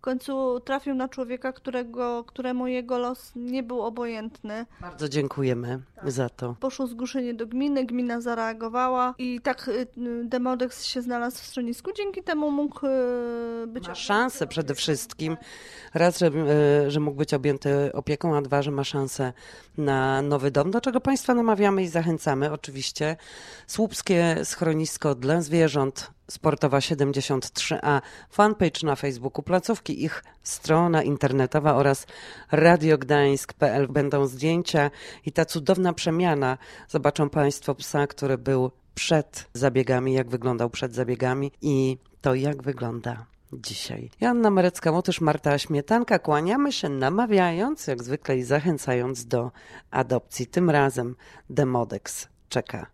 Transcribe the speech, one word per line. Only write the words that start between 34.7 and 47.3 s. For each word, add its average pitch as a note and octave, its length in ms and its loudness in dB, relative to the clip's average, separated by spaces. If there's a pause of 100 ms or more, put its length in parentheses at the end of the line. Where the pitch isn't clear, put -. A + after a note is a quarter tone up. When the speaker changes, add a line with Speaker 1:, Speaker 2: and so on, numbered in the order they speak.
Speaker 2:
i D#3 60 -4
ta E3 120 2
cudowna F3 480 0
przemiana. D#3+ 680 0 (300)
Zobaczą D3 420 2
państwo C#3+ 440 0
psa, C#3+ 320 -2
który C3+ 320 -2
był B2+ 320 0 (240)
przed - 600 0
zabiegami, C3 580 2
jak C3 160 0
wyglądał A#2+ 420 -2
przed B2 240 -6
zabiegami B2+ 580 -2 (100)
i C3+ 360 2 (220)
to, C3 140 2
jak C3+ 280 -2
wygląda A#2+ 640 -6 (260)
dzisiaj. A#2 580 -10 (100)
Joanna A#3 300 4
Merecka-Motysz, F3+ 680 2
Marta D3 380 2
Śmietanka. F3+ 600 2
Kłaniamy G3 540 2
się, - 160 -4
namawiając, F3+ 1000 2